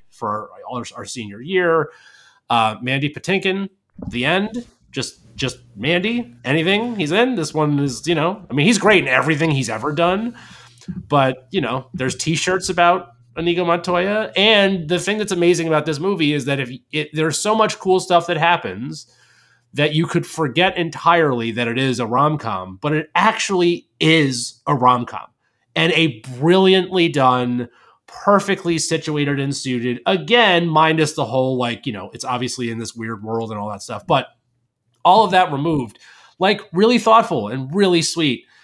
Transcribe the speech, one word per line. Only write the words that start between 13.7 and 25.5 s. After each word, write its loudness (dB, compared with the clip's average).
And 2
the 0
thing -2
that's -4
amazing 2
about 2
this -4
movie 0
is -4
that -2
if -6
it, -6
there's -2
so 0
much 0
cool 2
stuff 2
that -2
happens – -2
that 0
you 2
could -2
forget 0
entirely 0
that -2
it -4
is 0
a -4
rom-com, -2
but -4
it -4
actually 0
is 2
a 0
rom-com 0